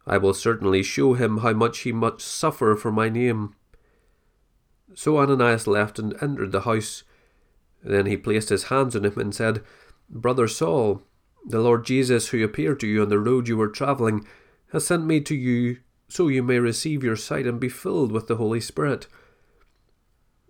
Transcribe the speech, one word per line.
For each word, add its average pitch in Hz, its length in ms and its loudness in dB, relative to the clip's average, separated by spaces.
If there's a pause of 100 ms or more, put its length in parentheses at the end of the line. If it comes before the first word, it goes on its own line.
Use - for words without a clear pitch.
I 98 100 2
will 98 160 4
certainly 101 480 2
show 135 320 2
him 110 240 0
how 113 140 0
much 113 280 0
he 120 120 -6
must 113 280 -2
suffer 143 560 0
for 117 160 -4
my 110 160 0
name." 113 460 -2 (1400)
So 151 240 0
Ananias 123 480 4
left 104 320 0
and 107 220 -6
entered 135 320 -4
the 98 80 0
house. 110 420 -4 (800)
Then 101 240 0
he 101 100 0
placed 107 320 -2
his 98 160 0
hands 127 320 0
on 101 80 -2
him 104 140 0
and 104 160 -4
said, 113 280 -2 (460)
"Brother 120 400 0
Saul, 127 540 0 (440)
the 113 140 -2
Lord 117 240 4
Jesus, 127 440 2
who 113 140 0
appeared 147 380 -2
to 110 80 -2
you 107 140 4
on 101 60 2
the 104 120 4
road 120 260 2
you 117 100 -2
were 107 120 0
travelling, 113 580 -2 (460)
has 156 120 -2
sent 165 220 0
me 156 140 2
to 147 140 -4
you 123 440 0 (300)
so 180 180 0
you 131 160 2
may 123 160 2
receive 127 460 0
your 113 120 0
sight 139 300 -4
and 120 140 -4
be 127 80 -2
filled 156 420 -2
with 110 160 -4
the 113 100 -2
Holy 113 240 0
Spirit." 139 460 -4 (1400)